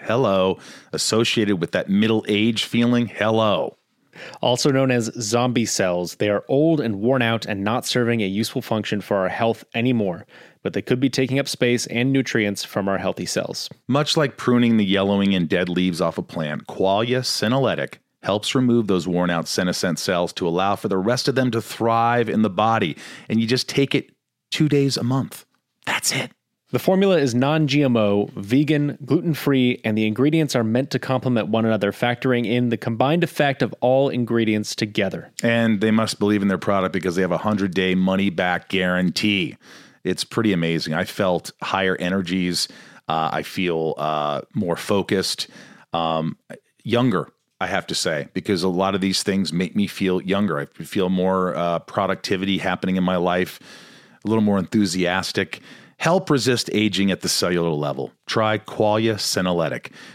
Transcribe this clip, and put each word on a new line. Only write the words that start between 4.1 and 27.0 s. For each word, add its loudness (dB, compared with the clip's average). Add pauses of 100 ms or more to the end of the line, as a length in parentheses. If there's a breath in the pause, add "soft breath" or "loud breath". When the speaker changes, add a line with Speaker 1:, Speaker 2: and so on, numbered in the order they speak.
Speaker 2:
Also 2
known 2
as 2 (140)
zombie 0
cells, -2
they 0
are 0
old 2
and -2
worn 2
out 0
and -4
not -2
serving 0
a 2
useful -2
function -2
for 0
our 2
health -2 (100)
anymore, 0 (360 loud breath)
but -4
they -2
could 0
be 2
taking 0
up -2
space 0
and 0
nutrients 0
from -4
our 0
healthy -4
cells. -6 (160)
Speaker 1:
Much 0
like 0
pruning 4
the 4
yellowing 2
and 2
dead 0
leaves 0
off 0
a -4
plant, -6
Qualia 0
Senolytic 0 (280)
helps -2
remove 4
those 0
worn 0
out -2
senescent -2
cells 0
to -4
allow 0
for -6
the 0
rest 0
of -2
them 2
to -2
thrive 0
in 2
the 2
body. 0 (320 loud breath)
And 2
you 0
just 0
take 0
it -2 (400)
two 2
days 2
a -4
month. -2 (420)
That's -2
it. -6 (380)
Speaker 2:
The 0
formula 4